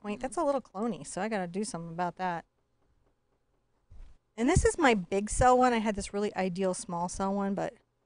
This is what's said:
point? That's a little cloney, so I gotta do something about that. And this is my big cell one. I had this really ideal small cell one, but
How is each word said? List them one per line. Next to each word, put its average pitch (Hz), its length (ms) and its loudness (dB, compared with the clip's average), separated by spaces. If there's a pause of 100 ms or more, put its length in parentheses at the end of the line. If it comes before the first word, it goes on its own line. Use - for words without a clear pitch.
point? 208 200 -8
That's 262 160 -8
a 339 60 0
little 277 180 0
cloney, 208 460 -6
so - 140 -8
I 214 80 -4
gotta 190 180 -4
do 185 160 -6
something 170 300 -10
about 175 240 -4
that. 180 280 -4 (1900)
And 240 120 4
this 370 160 6
is 440 120 2
my 277 160 6
big 196 360 -2
cell 254 280 6
one. 247 160 6
I 233 60 2
had 214 160 0
this 196 180 -8
really 202 220 -4
ideal 185 380 0
small 175 360 -6
cell 196 240 -4
one, 202 200 -2
but 170 200 -4 (320)